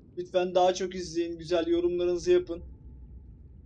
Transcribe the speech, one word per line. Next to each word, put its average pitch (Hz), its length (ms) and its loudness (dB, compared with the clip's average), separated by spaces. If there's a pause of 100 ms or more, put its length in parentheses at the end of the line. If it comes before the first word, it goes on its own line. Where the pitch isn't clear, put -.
(180)
Lütfen 180 380 0
daha 180 180 6
çok 185 220 -4
izleyin, 170 420 -4
güzel 165 300 -2
yorumlarınızı 175 640 0
yapın. 175 320 2 (1040)